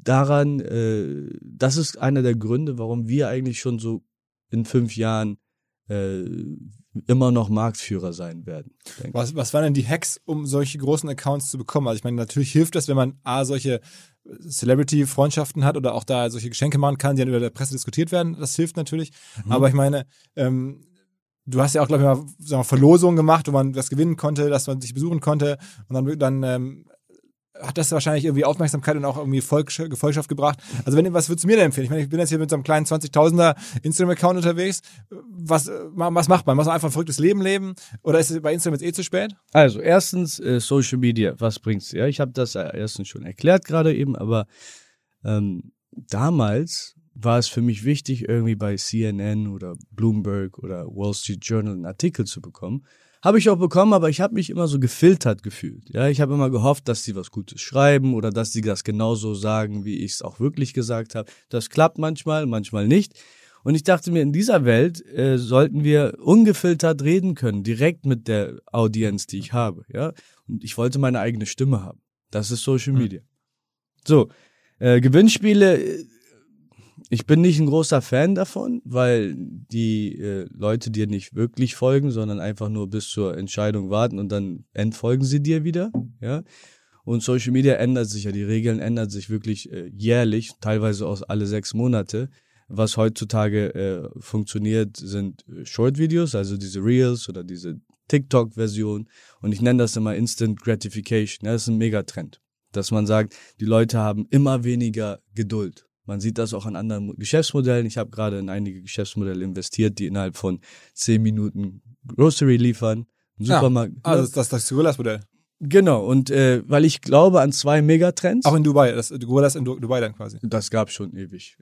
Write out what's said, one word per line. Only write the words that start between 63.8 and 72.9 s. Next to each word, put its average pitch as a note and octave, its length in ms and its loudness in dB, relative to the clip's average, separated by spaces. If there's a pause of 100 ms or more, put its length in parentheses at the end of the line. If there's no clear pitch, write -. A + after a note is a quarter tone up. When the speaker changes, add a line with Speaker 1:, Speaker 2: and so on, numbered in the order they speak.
Speaker 1:
dachte F3 300 2
mir, E3 100 2
in C#3+ 100 0
dieser F#3+ 320 2
Welt, B2 480 2
äh, C3 260 0
sollten C3 440 2
wir D3 380 2
ungefiltert E3+ 840 4
reden F3 320 2
können, G2+ 300 -2
direkt C#3 420 -2
mit A#2 220 0
der G2+ 380 -2
Audienz, A2 600 0
die F#2+ 120 -8
ich A2+ 140 -10
habe, A2+ 400 -4
ja. D3+ 200 -4 (340)
Und - 160 -8
ich - 160 -10
wollte B2+ 220 0
meine B2+ 180 0
eigene G#2+ 280 -4
Stimme C3 360 0
haben. F2 200 -16 (280)
Das G#2 220 -4
ist A#2 100 -6
Social C3+ 300 0